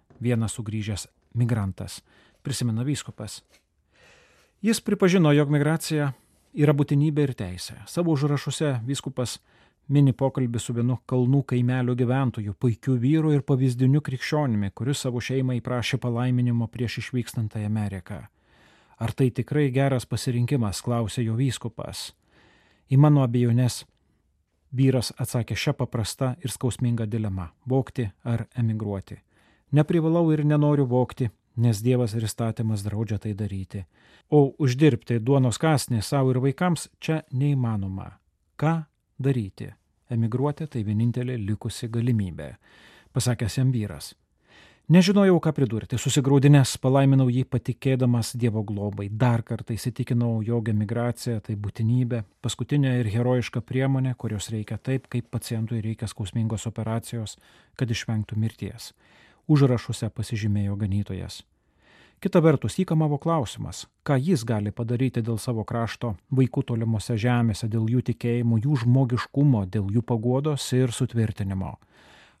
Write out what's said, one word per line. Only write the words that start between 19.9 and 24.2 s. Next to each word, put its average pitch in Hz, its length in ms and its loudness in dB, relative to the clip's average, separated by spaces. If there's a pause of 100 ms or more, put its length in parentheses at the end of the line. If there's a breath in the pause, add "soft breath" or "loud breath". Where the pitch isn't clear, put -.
pasirinkimas?" 120 760 -2
klausė 117 460 -2
jo 110 80 -2
vyskupas. - 800 -6 (760 soft breath)
Į 131 80 4
mano 147 260 8
abejones 120 640 2 (840)